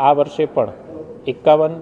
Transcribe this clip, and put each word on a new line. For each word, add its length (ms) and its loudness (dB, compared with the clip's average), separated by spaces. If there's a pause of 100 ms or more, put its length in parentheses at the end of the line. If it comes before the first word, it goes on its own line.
આ 100 6
વર્ષે 280 0 (100)
પણ 140 0 (640)
એકાવન 500 2